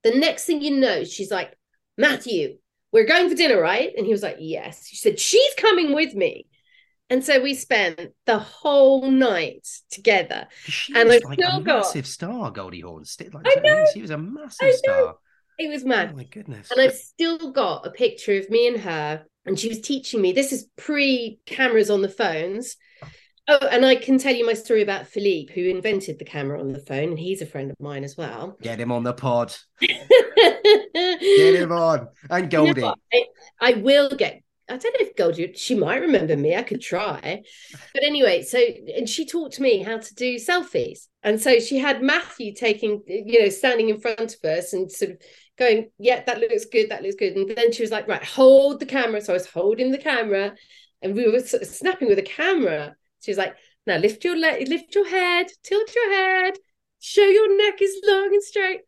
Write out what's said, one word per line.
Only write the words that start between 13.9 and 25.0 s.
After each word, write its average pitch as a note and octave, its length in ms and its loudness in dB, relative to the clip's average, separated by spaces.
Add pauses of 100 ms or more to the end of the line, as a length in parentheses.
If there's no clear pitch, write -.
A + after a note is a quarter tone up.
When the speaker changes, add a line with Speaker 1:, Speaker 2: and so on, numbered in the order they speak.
Speaker 2:
She - 100 -10
was D#3+ 80 -12
a D3+ 80 -6
massive C4+ 440 -12
Speaker 1:
I C5+ 60 4
know. B4+ 80 6
Speaker 2:
star. C5+ 380 0 (440)
Speaker 1:
It D#4+ 100 -6
was C#4+ 160 -8
mad. G#3 280 0
Speaker 2:
Oh, C#3 40 -16
my B2+ 80 -14
goodness. C#3+ 460 -18
Speaker 1:
And B3+ 100 2
I've C4 140 6
still E4 580 -6
got G3 340 -2
a - 40 -8
picture G#3+ 480 -2
of G3 100 -8
me A#3 200 2
and A#3+ 120 -2
her, D#3 440 -6 (200)
and F#3+ 160 -4
she A3 80 -6
was A3 140 -8
teaching C4 400 -4
me. F#3 100 2
This C4+ 200 0
is - 140 -8 (120)
pre-cameras B3 1120 0
on G3+ 100 2
the G3 80 -2
phones. G3 680 -6 (680)
Oh, D4 120 6 (120)
and B3 140 4
I C4 120 6
can C4 220 0
tell C4 160 0
you A#3 120 -2
my A3+ 80 0
story A3 260 0
about G3+ 260 -4